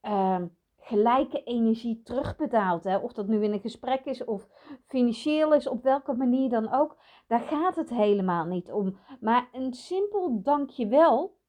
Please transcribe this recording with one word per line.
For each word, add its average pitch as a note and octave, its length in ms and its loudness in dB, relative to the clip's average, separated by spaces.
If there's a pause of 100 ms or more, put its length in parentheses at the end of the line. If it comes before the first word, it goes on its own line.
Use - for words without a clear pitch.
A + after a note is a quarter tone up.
ehm, F#3+ 460 0 (300)
gelijke A#3 640 2
energie A3+ 580 0
terugbetaalt, A3+ 840 -2
hè. F#3+ 140 0
Of A#3+ 160 -4
dat G3+ 140 -6
nu G#3+ 160 2
in G#3 80 0
een G#3 80 -2
gesprek C4 460 -4
is C4 180 -6
of G#3 240 -8 (380)
financieel D4+ 680 2
is, D4 140 2
op A#3 160 -6
welke C4+ 300 0
manier B3+ 360 0
dan A3 220 -2
ook. D4+ 260 0 (300)
Daar A#3 120 0
gaat D#4+ 360 -2
het E4 140 -4
helemaal G3 560 2
niet F3+ 260 -6
om. F#3+ 280 -4 (200)
Maar A#3+ 320 0
een B3+ 220 -6
simpel F#4 680 -2
dankjewel C#4+ 960 2 (100)